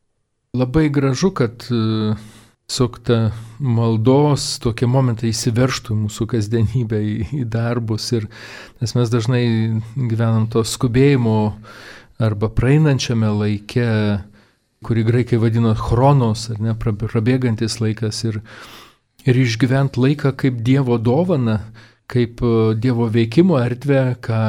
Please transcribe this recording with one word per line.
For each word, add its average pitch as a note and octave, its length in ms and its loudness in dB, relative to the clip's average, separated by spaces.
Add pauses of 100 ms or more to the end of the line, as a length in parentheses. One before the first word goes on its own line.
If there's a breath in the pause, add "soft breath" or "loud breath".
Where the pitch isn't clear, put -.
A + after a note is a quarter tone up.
(540)
labai B2+ 340 2
gražu, C#3 440 0
kad, A#2+ 360 -4
e, A2 480 0 (480 loud breath)
tiesiog - 400 -4
ta A#2+ 140 2 (400 loud breath)
maldos B2+ 1000 2
tokie A#2 300 -2
momentai B2 420 0
įsiveržtų B2 640 -2
į G#2+ 60 0
mūsų G#2+ 280 -4
kasdienybę, A2+ 680 -2
į, G#2+ 360 -2
į C#3+ 120 -4
darbus. A2+ 640 -4
Ir, A2+ 160 -2 (500 loud breath)
nes - 200 -4
mes A#2+ 160 0
dažnai A#2+ 320 0 (480)
gyvenam A2+ 580 0
to A2+ 140 0
skubėjimo B2 720 2 (800 loud breath)
arba G#2+ 360 -2
praeinančiame B2+ 800 2
laike, G#2 560 -2 (960 soft breath)
kurį A2+ 220 0
graikai A#2+ 340 0
vadino A2+ 380 2
chronos, A#2 760 2
ar G#2+ 120 -6
ne, A2+ 120 -2
prab-, A2 280 -4
prabėgantis A#2 760 -2
laikas. A2 440 -4
Ir, G#2+ 180 -4 (800 loud breath)
ir B2 180 2
išgyvent C3 600 0
laiką C3+ 360 2
kaip B2 280 -2
Dievo B2+ 360 2
dovaną, A#2+ 600 0 (440 loud breath)
kaip, A#2+ 380 -2
e, A2+ 320 2
Dievo A#2 360 0
veikimo A#2 500 4
erdvę, B2+ 580 0
ką, A2+ 320 -2